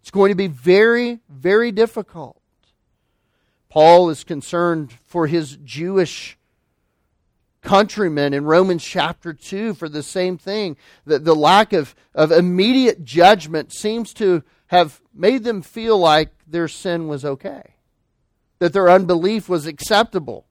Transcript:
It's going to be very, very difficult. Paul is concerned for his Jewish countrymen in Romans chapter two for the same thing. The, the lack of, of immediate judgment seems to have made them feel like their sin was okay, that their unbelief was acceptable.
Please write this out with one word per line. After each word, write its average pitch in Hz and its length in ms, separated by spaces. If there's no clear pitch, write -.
It's - 100
going 196 200
to 202 60
be 196 100
very, 220 800
very 196 440
difficult. 196 680
Paul 170 400
is 151 160
concerned 160 680
for 165 220
his 151 360
Jewish 165 760
countrymen 185 720
in 143 140
Romans 175 360
chapter 170 520
two 202 400
for 160 160
the 147 120
same 180 360
thing. 196 400
The, 143 140
the 160 160
lack 180 400
of, 151 200
of 156 180
immediate 185 720
judgment 160 680
seems 220 420
to 180 280
have 175 340
made 220 320
them 220 160
feel 220 380
like 156 320
their 165 220
sin 170 400
was 143 180
okay, - 480
that 175 140
their 190 160
unbelief 180 640
was 160 160
acceptable. 165 840